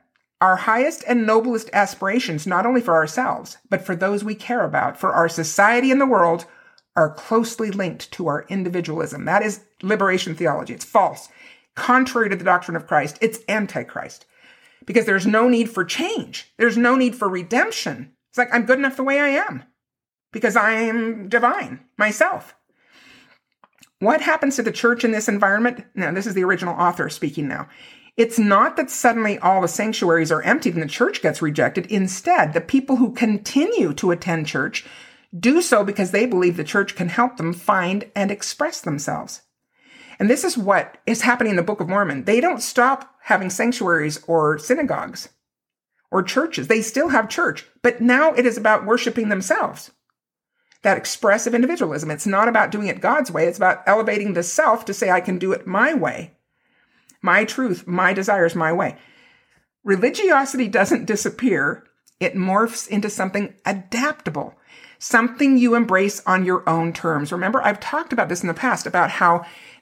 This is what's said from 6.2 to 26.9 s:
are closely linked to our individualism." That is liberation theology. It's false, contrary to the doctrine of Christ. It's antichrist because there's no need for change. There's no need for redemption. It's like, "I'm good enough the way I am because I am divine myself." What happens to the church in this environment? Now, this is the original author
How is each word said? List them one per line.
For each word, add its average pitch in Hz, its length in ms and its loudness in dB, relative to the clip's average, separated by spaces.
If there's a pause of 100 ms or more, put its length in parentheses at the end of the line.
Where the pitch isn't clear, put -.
are 151 180 2
closely 226 560 -2
linked 190 420 -6
to 170 160 -8
our 151 220 -4
individualism." 170 720 -6
That 196 200 0
is 208 180 -6 (200)
liberation 185 540 -2
theology. 147 380 -4
It's 131 100 -14
false, - 460 0 (460)
contrary 247 540 2
to 196 60 -2
the 175 80 -6
doctrine 180 320 2
of 160 120 -10
Christ. 151 340 0
It's 226 260 -2
antichrist - 800 -6 (600)
because 214 200 0
there's 190 220 0
no 220 200 4
need 233 220 2
for 185 160 -4
change. - 720 -6
There's 220 200 2
no 240 180 4
need 254 200 2
for 202 140 -2
redemption. 180 840 -4 (180)
It's - 80 -20
like, 240 160 0
"I'm 240 120 2
good 254 140 2
enough 269 180 -2
the 269 60 -2
way 277 160 0
I 285 100 0
am 277 340 -4 (720)
because 220 240 0
I 214 140 4
am 226 580 -2
divine 240 520 0 (140)
myself." 214 600 0 (1400)
What 277 220 2
happens 302 340 0
to 233 80 -2
the 214 80 -2
church 240 340 2
in 220 60 2
this 214 180 -2
environment? 208 640 2
Now, 170 180 -4
this 190 140 -4
is 208 80 -6
the 185 100 0
original 180 320 0
author 170 320 0